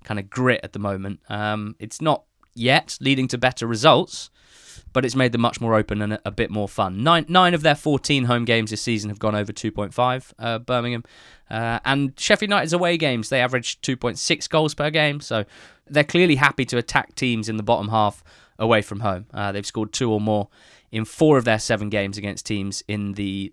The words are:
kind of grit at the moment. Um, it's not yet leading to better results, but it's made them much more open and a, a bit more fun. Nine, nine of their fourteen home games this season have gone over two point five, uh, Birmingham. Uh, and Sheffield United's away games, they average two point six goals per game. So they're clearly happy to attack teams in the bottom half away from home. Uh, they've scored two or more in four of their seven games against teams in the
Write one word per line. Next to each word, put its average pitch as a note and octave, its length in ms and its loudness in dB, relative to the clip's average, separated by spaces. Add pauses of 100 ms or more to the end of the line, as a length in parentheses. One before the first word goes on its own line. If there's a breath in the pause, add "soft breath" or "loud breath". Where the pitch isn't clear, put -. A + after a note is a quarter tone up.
kind G#2 160 -6
of G2 100 -14
grit B2+ 320 0
at - 120 -14
the G#2 40 -8
moment. G2 400 -6 (100)
Um, G#2 520 -6
it's G#2+ 200 -14
not D#3 220 0 (320)
yet B2 460 0
leading C3+ 280 2
to A#2+ 100 -4
better B2 280 0
results, A#2 640 4 (640 soft breath)
but B2+ 120 2
it's B2 120 -2
made B2+ 160 4
them A#2+ 80 0
much A#2 200 0
more A2+ 140 2
open G#2+ 280 0
and G#2 100 -4
a, G#2+ 120 -6
a G2+ 60 -6
bit G#2 220 -2
more G2+ 160 -4
fun. G2 340 -2
Nine, E3 260 2
nine F3 260 4
of D3+ 80 -2
their D3+ 120 4
fourteen C#3 520 0
home A#2+ 180 2
games A2+ 260 2
this A2 120 -6
season G#2+ 280 -2
have G2+ 80 -10
gone G#2+ 160 0
over G#2 180 -2
two A2 200 -6
point G#2 200 -8
five, B2+ 460 -2
uh, A#2 220 -6
Birmingham. A#2+ 420 -2 (480 soft breath)
Uh, A2+ 340 -4
and C#3 340 -2
Sheffield G#3 320 0
United's E3 220 0
away F3 240 2
games, C3 320 -2
they C3 120 0
average B2 400 -2
two C3 160 -2
point A#2+ 220 -4
six - 280 -2
goals D#3 260 0
per D3+ 180 -4
game. D3+ 300 0
So A2 240 -4 (420 soft breath)
they're D3 180 2
clearly F3 320 4
happy C#3 300 4
to B2 120 -2
attack - 380 -2
teams A2+ 320 0
in A2 80 -4
the G#2+ 60 -4
bottom G#2 260 0
half G#2+ 340 0 (360 soft breath)
away A2 240 4
from G2+ 180 -10
home. G2+ 340 -4
Uh, G2+ 180 -4
they've G2+ 140 -6
scored G#2+ 260 -6
two A#2 200 0
or G#2+ 80 2
more G#2 280 0 (440 soft breath)
in A2 120 -4
four D#3 340 4
of A#2 60 2
their A2 140 2
seven G#2 320 -2
games G2+ 260 -2
against G2+ 300 -8
teams G2 400 -4
in G2+ 280 -6
the G2 380 -6